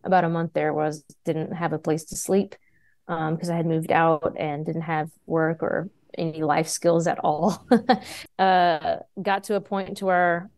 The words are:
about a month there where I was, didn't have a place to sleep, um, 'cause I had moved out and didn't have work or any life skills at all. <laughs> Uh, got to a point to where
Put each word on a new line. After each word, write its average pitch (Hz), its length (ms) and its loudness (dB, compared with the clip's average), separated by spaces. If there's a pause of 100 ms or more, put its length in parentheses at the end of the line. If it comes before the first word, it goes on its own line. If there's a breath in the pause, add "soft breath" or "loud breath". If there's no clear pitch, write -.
about 185 200 4
a 170 40 0
month 165 240 -2
there 151 200 0
where 151 120 0
I 151 40 0
was, 151 160 -6 (200)
didn't 160 280 -4
have 165 200 -4
a 151 60 -4
place 160 260 -2
to - 120 -12
sleep, 196 380 0 (540)
um, 160 280 -2
'cause 175 140 -6
I 170 60 0
had 165 100 0
moved 160 240 0
out 165 460 4
and 151 300 -4
didn't 165 160 -4
have 160 280 -4 (160)
work 160 360 0
or 165 260 -2 (300)
any 160 240 -4
life 156 260 0
skills 170 380 0
at - 180 0
all. 165 460 0
<laughs> - 680 0
Uh, 180 600 4 (220)
got 196 240 -2
to 214 120 -2
a 196 40 2
point 196 380 -6
to 196 80 -4
where 180 520 2